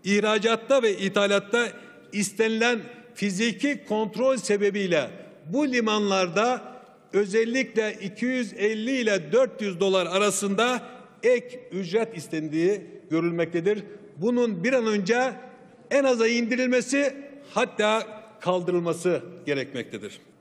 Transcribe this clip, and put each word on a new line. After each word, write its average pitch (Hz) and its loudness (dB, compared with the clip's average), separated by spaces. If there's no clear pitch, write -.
İhracatta 220 2
ve 208 2
ithalatta 202 2
istenilen 220 2
fiziki 208 -2
kontrol 220 0
sebebiyle 196 0
bu 269 0
limanlarda 208 2
özellikle 220 0
iki 196 -6
yüz 247 -2
elli 220 -2
ile 208 0
dört 233 2
yüz 190 -4
dolar 190 2
arasında 208 0
ek 247 2
ücret 196 -2
istendiği 160 0
görülmektedir. 170 0
Bunun 220 0
bir 254 2
an 240 2
önce 220 0
en 269 4
aza 240 4
indirilmesi, 247 0
hatta 214 0
kaldırılması 175 0
gerekmektedir. 117 -6